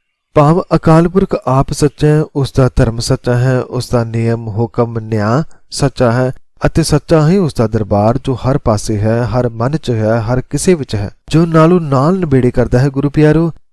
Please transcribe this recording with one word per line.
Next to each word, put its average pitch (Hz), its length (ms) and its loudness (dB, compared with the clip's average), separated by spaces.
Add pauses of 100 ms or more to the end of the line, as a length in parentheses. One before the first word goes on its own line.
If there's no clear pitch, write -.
(340)
ਭਾਵ 151 300 4 (120)
ਅਕਾਲ 165 320 4
ਪੁਰਖ 185 280 -2 (120)
ਆਪ 131 260 0
ਸੱਚਾ 147 340 0
ਹੈ, 151 160 2 (120)
ਉਸ 139 160 -2
ਦਾ 131 240 2
ਧਰਮ 113 240 0
ਸੱਚਾ 123 380 -2
ਹੈ, 127 220 0
ਉਸ 123 300 -6
ਦਾ 120 140 0
ਨਿਯਮ, 117 440 -4
ਹੁਕਮ, 117 520 -4
ਨਿਆਂ 110 440 0 (280)
ਸੱਚਾ 131 400 0
ਹੈ 127 220 0 (320)
ਅਤੇ 160 180 0
ਸੱਚਾ 151 460 2
ਹੀ 190 80 2
ਉਸ 175 160 -2
ਦਾ 113 140 0
ਦਰਬਾਰ 107 560 0
ਜੋ 131 120 -2
ਹਰ 131 220 -2
ਪਾਸੇ 110 420 -2
ਹੈ, 113 240 0
ਹਰ 123 260 -2
ਮਨ 117 280 -4
'ਚ 139 140 -6
ਹੈ, 113 280 0
ਹਰ 123 220 -2
ਕਿਸੇ - 320 0
ਵਿੱਚ 139 220 -4
ਹੈ, 101 160 -6 (180)
ਜੋ 160 160 2
ਨਾਲੋਂ 165 360 4
ਨਾਲ 147 360 0
ਨਿਬੇੜੇ 131 340 0
ਕਰਦਾ 123 280 0
ਹੈ। 143 100 2
ਗੁਰੂ 139 200 -2
ਪਿਆਰੋ, 156 420 2 (220)